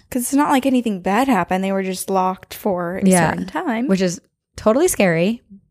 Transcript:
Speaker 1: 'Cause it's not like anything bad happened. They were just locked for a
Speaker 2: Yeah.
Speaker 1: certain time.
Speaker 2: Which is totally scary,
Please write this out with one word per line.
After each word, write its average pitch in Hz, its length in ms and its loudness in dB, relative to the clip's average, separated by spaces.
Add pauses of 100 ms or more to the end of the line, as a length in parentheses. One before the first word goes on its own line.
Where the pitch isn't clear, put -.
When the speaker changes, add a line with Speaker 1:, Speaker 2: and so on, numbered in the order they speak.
Speaker 1:
'Cause 247 140 -4
it's 262 100 -6
not 285 180 2
like 262 140 2
anything 240 360 0
bad 220 280 0
happened. 190 340 0
They 196 80 -2
were 196 120 -2
just 185 260 -6
locked 190 440 -2
for 180 440 -4
a - 100 0
Speaker 2:
Yeah. 175 240 4
Speaker 1:
certain 180 160 -6
time. 269 400 -4
Speaker 2:
Which 190 140 2
is 180 180 -2 (380)
totally 277 320 2
scary, 190 520 0 (300)